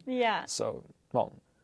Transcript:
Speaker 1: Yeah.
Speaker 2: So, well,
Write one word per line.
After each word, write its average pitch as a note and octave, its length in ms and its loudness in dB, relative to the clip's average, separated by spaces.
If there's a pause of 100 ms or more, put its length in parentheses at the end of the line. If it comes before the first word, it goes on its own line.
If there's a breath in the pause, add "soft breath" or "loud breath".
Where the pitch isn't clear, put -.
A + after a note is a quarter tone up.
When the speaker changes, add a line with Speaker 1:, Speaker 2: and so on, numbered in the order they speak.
Speaker 1:
Yeah. A#3 400 2
Speaker 2:
So, - 380 -4 (280)
well, - 200 2 (320)